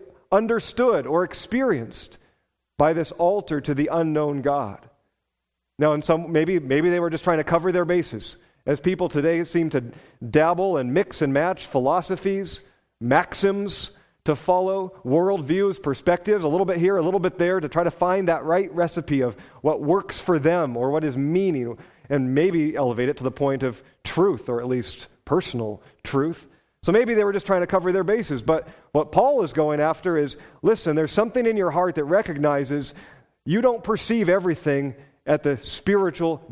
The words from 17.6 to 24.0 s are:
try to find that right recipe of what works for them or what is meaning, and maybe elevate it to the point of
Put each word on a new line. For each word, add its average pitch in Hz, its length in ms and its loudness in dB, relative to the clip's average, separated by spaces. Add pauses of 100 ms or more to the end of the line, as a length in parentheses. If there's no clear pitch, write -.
try 165 140 0
to 170 80 0
find 180 380 0
that 156 160 0
right 175 280 0
recipe 156 480 -2
of 123 160 -2 (260)
what 147 180 0
works 170 400 -2
for 175 180 2
them 147 380 0
or 127 160 0
what 156 100 0
is 143 140 -4
meaning, 143 600 -2 (320)
and 131 280 0
maybe 160 400 2
elevate 123 320 0
it 143 80 -2
to 127 80 -10
the 131 80 -2
point 135 320 -2
of 123 180 -6 (220)